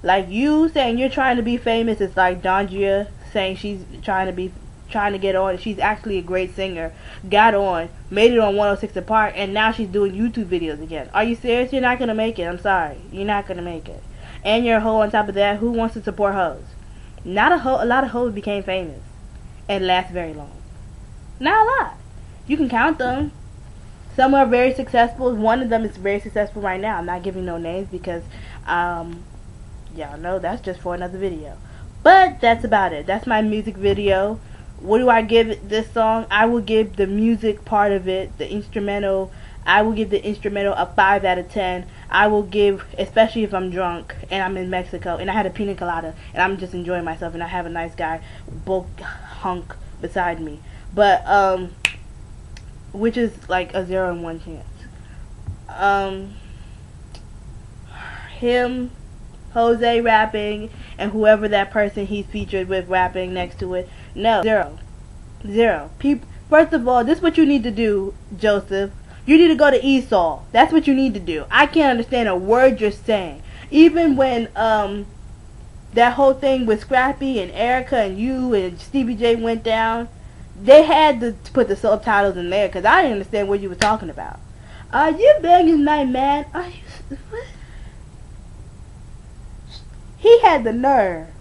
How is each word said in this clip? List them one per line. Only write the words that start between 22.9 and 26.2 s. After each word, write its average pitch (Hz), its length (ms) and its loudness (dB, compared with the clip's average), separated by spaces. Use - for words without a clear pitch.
them. 269 340 -2
Some 269 180 6
are 269 100 8
very 247 300 4
successful. 247 600 2
One 220 280 2
of 240 60 -2
them 226 160 0
is 202 120 -6
very 196 220 -2
successful 208 420 -4